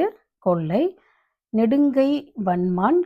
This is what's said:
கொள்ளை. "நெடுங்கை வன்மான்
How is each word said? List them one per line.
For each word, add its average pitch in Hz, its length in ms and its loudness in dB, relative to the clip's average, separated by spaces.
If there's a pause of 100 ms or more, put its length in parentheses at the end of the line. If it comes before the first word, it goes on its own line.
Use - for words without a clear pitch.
(380)
கொள்ளை. 175 440 -2 (680)
"நெடுங்கை 269 580 2 (340)
வன்மான் 185 600 0